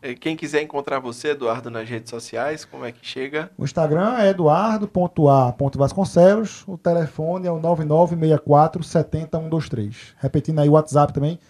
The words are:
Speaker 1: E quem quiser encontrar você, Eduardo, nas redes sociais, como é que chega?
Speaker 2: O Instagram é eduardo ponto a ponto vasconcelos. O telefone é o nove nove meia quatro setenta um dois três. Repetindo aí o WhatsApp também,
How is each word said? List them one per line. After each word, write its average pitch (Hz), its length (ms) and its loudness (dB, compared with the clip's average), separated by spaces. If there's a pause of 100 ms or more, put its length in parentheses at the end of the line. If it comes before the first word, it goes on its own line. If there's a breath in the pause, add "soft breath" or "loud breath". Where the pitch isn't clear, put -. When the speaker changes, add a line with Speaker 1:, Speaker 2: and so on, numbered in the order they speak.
Speaker 1:
E 123 140 -10
quem 160 200 -6
quiser 151 280 -4
encontrar 143 340 -6
você, 127 320 -8
Eduardo, 123 400 -4
nas 113 180 -10
redes 123 220 -10
sociais, 120 560 -8
como - 180 -16
é 117 80 -10
que - 140 -20
chega? 143 500 -8
Speaker 2:
O - 80 -10
Instagram 165 540 -2
é 208 120 4
eduardo 196 580 2
ponto 170 420 2
a 131 240 4
ponto 139 240 -4
vasconcelos. 185 880 2
O 180 120 -10
telefone 170 680 -2
é 175 60 -2
o 165 80 -4
nove 160 260 0
nove 170 300 4
meia 156 240 4
quatro 156 440 4
setenta 160 540 -2
um 160 100 -6
dois 160 220 -4
três. 110 480 -8
Repetindo 151 420 -2
aí 147 80 4
o 147 40 6
WhatsApp 147 420 4
também, 147 240 -2 (120 soft breath)